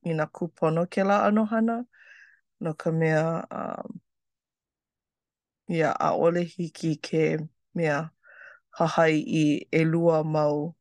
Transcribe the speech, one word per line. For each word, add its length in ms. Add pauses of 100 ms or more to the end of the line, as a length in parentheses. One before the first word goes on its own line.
i 120
nā 80
kūpono 640
kēlā 380
ʻano 180
hana. 380 (800)
No 120
ka 180
mea, 520 (100)
um, 460 (1700)
ia 240
ʻaʻole 560
hiki 480
ke 260 (540)
mea 220 (800)
hahai 420
i 220 (260)
ʻelua 560
mau 560